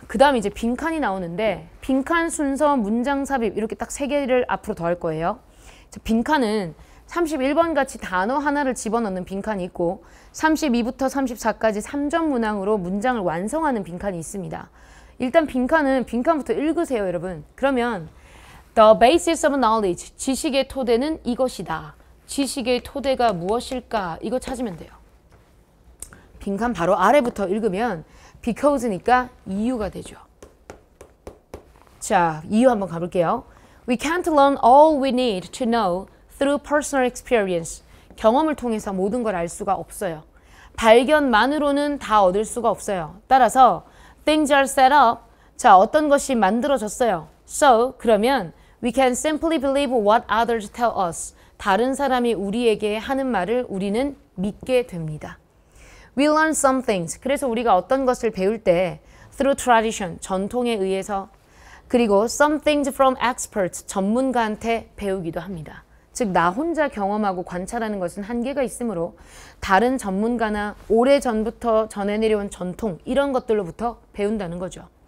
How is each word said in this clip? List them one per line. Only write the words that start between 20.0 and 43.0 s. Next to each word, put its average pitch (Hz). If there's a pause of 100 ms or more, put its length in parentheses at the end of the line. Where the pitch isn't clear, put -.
지식의 269
토대는 262
이것이다. 165 (300)
지식의 247
토대가 262
무엇일까? 202
이거 233
찾으면 247
돼요. - (1500)
빈칸 202
바로 175
아래부터 220
읽으면 196 (360)
because니까 247 (180)
이유가 214
되죠. - (1800)
자, 170
이유 233
한번 196
가볼게요. 170 (440)
We 240
can't 330
learn 277
all 285
we 269
need 233
to 262
know 196 (320)
through 277
personal 277
experience. 196 (320)
경험을 277
통해서 220
모든 196
걸 214
알 175
수가 190
없어요. 165 (520)
발견만으로는 277
다 208
얻을 190
수가 226
없어요. 180